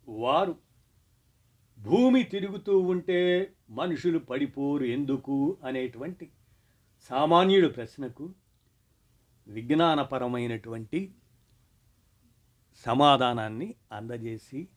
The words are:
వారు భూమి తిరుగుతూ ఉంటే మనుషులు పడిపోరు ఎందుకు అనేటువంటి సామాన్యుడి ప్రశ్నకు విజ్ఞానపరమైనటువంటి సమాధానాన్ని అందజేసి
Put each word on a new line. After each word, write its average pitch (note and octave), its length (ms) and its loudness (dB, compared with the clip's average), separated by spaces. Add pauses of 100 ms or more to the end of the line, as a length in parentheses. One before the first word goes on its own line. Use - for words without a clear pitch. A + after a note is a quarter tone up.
వారు C#3 460 0 (1300)
భూమి B3 400 4
తిరుగుతూ G3 560 -2
ఉంటే F3+ 760 0 (180)
మనుషులు E3 480 -2
పడిపోరు C#3 680 -4
ఎందుకు C#3 800 -2
అనేటువంటి C3 680 -8 (800)
సామాన్యుడి E3+ 580 6
ప్రశ్నకు B2+ 680 -10 (1120)
విజ్ఞానపరమైనటువంటి B2 1700 -2 (1700)
సమాధానాన్ని B2 880 2 (180)
అందజేసి A2+ 840 -12